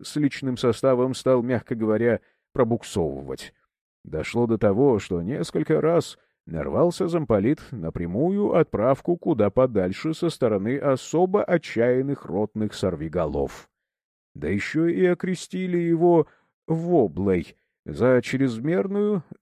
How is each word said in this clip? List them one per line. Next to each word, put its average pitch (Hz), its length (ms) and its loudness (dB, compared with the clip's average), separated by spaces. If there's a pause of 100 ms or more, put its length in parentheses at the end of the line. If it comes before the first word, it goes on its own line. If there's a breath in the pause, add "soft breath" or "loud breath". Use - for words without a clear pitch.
с - 140 -14
личным 139 420 -2
составом 127 580 2
стал, 127 280 2
мягко 123 320 -2
говоря, 110 460 2 (320)
пробуксовывать. 78 1000 -4 (520)
Дошло 92 420 -2
до 113 100 0
того, 107 440 4
что 87 220 -4
несколько 156 580 -2
раз... 160 360 0 (300)
Нарвался 165 600 0
замполит 139 520 0 (120)
на 82 180 -8
прямую 156 640 -2
отправку 143 600 2
куда 107 340 2
подальше 123 640 0
со 165 160 -2
стороны 110 480 0
особо 180 640 0
отчаянных 131 840 0
ротных 104 480 -4
сорвиголов. 78 960 -4 (680)
Да - 120 -6
еще 104 380 -2
и 185 200 2
окрестили 180 720 -2
его 170 500 4 (400 soft breath)
«воблой» 101 880 0 (280)
за 120 380 2
чрезмерную 175 1040 -2 (180)